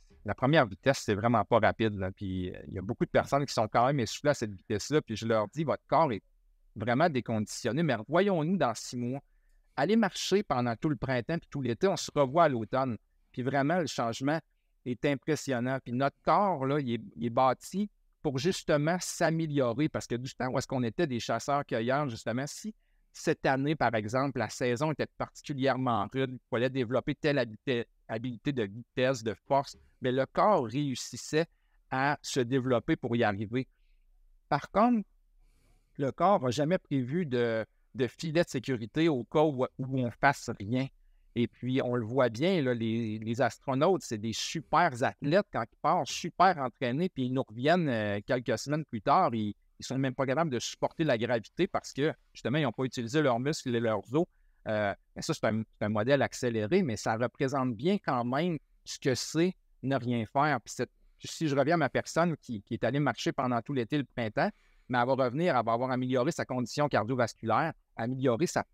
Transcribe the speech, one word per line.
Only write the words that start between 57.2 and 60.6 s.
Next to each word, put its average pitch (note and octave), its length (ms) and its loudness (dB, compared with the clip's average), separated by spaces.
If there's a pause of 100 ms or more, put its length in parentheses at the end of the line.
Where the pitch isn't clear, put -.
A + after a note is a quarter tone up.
bien F3 220 0
quand B2 260 -2
même D3+ 320 -2 (300)
ce - 120 -12
que C3 160 2
c'est E3+ 380 0 (300)
ne C3+ 140 0
rien A#2+ 280 -2
faire. C#3 380 0